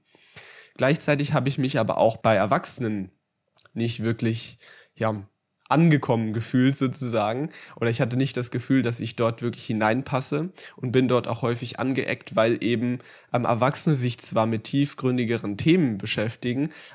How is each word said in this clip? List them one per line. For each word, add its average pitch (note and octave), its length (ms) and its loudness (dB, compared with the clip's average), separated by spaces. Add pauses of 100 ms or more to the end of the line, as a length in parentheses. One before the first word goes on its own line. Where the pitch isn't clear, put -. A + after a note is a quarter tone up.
(760)
Gleichzeitig C#3+ 560 0
hab C3 160 2
ich C#3 80 -4
mich C3 220 0
aber A2+ 200 0
auch A2 200 4
bei A2+ 160 4
Erwachsenen G#2+ 760 0 (640)
nicht A#2 300 -4
wirklich, A2+ 560 -2 (360)
ja, G#2+ 320 -4 (420)
angekommen C3+ 640 4
gefühlt B2+ 460 2
sozusagen. B2 720 -2 (260)
Oder A#2 140 0
ich A#2 100 -2
hatte A#2+ 160 0
nicht C3+ 200 0
das A#2+ 140 -4
Gefühl, C3 320 0
dass A#2 180 -4
ich A2 160 -6
dort A#2 260 -2
wirklich A#2 220 -6
hineinpasse C3 840 0 (260)
und B2+ 160 -4
bin B2+ 160 4
dort A#2+ 200 2
auch A#2 140 -4
häufig A#2+ 380 -4
angeeckt, - 560 -4
weil A2+ 260 4
eben, A#2+ 380 -2 (320)
ähm, B2 120 0
Erwachsene B2+ 520 2
sich B2 220 -2
zwar A2 280 0
mit A2+ 180 -2
tiefgründigeren B2 920 -2
Themen D3 420 2
beschäftigen, A#2 720 -4 (240)